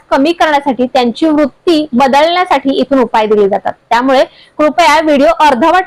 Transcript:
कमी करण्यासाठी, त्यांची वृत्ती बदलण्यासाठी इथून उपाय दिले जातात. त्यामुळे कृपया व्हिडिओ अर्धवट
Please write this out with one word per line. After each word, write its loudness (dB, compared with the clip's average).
कमी 0
करण्यासाठी, -2
त्यांची -2
वृत्ती -2
बदलण्यासाठी 0
इथून -2
उपाय 0
दिले 2
जातात. -4
त्यामुळे 0
कृपया 2
व्हिडिओ 2
अर्धवट 0